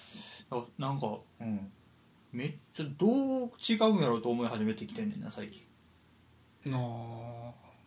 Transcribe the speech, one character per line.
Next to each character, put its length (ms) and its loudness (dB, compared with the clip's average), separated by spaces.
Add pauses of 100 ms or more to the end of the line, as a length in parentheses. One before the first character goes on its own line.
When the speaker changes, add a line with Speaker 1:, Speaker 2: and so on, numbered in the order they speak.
(500)
Speaker 1:
あ、 140 -2 (160)
な 120 0
ん 80 0
か、 200 -2 (220)
う 20 -8
ん。 280 -4 (600)
め 160 -4
っ 80 -6 (180)
ち 80 -6
ゃ 40 -2 (120)
ど 100 6
う 520 2
違 160 4 (160)
う 80 6
ん 20 6
や 60 6
ろ 80 6
う 60 0
と 80 0
思 140 2
い 40 0
始 160 0
め 100 2
て 120 -6
き 80 -12
て 100 -4
ん 60 0
ね 80 -6
ん 40 -8
な、 80 -8
最 200 -10
近。 140 -16 (1000)
Speaker 2:
な 140 0
あ。 720 -6 (360)